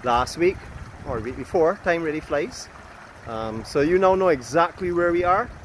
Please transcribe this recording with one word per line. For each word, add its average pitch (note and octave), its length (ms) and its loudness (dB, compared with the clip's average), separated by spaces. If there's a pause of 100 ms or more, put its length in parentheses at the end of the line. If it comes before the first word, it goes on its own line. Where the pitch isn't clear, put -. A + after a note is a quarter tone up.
last B2 340 0
week, F3 200 2 (500)
or B2+ 120 -4
week B2 180 -8
before. D#3+ 460 2
Time E3+ 180 0
really D#3 180 -2
flies. D#3 480 -4 (600)
Um, A2 360 -6
so C#3+ 180 0
you E3+ 180 4
now F#3+ 160 6
know F#3+ 140 2
exactly E3 640 0
where F3 200 2
we F3 120 0
are. G3 260 2 (160)